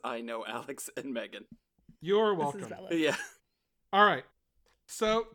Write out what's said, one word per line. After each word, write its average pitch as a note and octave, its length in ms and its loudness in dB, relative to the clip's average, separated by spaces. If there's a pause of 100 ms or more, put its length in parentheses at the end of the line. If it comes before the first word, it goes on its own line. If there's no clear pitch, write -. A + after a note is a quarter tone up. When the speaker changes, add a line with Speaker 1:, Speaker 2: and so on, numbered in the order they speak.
Speaker 1:
I A#2+ 160 -4
know A#2 260 -6
Alex A#2 500 -8
and C3 180 -6
Megan. G#2+ 300 -8 (560)
Speaker 2:
You're G#3 360 2
Speaker 3:
This D3 120 0
is C#3+ 60 -4
Speaker 2:
welcome. - 140 -10
Speaker 3:
valid. E3+ 300 -4
Speaker 1:
Yeah. D3+ 180 2 (760)
Speaker 2:
All G3+ 120 8
right. D#3+ 200 4 (640)
So, A3 460 0